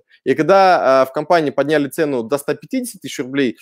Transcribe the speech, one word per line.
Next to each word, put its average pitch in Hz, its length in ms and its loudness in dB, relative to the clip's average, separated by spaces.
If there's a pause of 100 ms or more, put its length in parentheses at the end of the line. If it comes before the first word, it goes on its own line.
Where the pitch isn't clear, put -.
(240)
И 127 100 0
когда, 151 680 4
э, 131 80 -2
в - 20 -20
компании 151 380 0
подняли 143 360 0
цену 139 360 -4
до 139 160 -4
ста 151 160 -4
пятидесяти 247 420 -8
тысяч - 220 -14
рублей, 131 420 -2